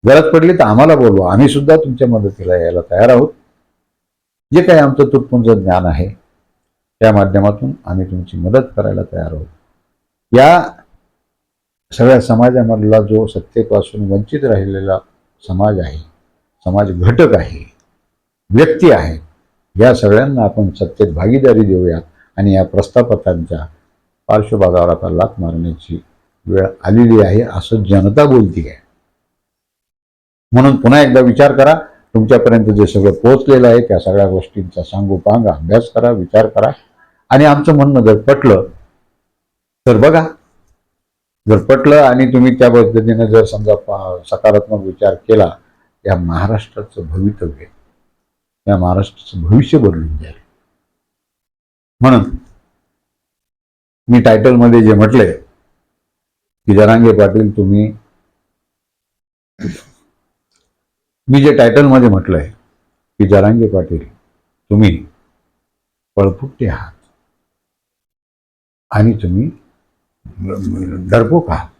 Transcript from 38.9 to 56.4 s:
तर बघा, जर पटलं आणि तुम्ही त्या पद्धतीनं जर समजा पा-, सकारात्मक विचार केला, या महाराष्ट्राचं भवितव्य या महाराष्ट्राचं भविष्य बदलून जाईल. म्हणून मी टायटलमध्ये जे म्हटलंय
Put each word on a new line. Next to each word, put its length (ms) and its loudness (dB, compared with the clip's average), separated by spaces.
तर 100 2
बघा, 300 2
जर 160 2
पटलं 320 2
आणि 360 2
तुम्ही 260 2
त्या 120 4
पद्धतीनं 560 2
जर 180 4
समजा 300 -2
पा-, 520 -10
सकारात्मक 540 -2
विचार 340 -4
केला, 360 0
या 100 -2
महाराष्ट्राचं 920 -8
भवितव्य 580 -8
या 80 0
महाराष्ट्राचं 720 -6
भविष्य 300 2
बदलून 380 -2
जाईल. 180 -14
म्हणून 360 0
मी 120 4
टायटलमध्ये 600 4
जे 120 4
म्हटलंय 380 2